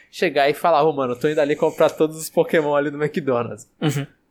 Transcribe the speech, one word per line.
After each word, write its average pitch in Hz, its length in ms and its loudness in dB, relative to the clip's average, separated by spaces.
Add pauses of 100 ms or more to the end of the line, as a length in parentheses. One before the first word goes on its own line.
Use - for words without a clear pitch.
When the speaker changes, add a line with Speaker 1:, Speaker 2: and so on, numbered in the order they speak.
(100)
Speaker 1:
chegar 147 380 0
e 147 60 2
falar, 160 300 2
"Ô, 160 80 2
mano, 135 200 -2
eu 120 60 -8
tô 151 100 0
indo 151 120 -2
ali 147 140 2
comprar 156 360 2
todos 156 260 0
os 160 140 -10
Pokémon 160 440 2
ali 147 160 0
no 143 120 -10
McDonald's." 123 680 -4 (100)
Speaker 2:
Uhum. 143 260 -2 (240)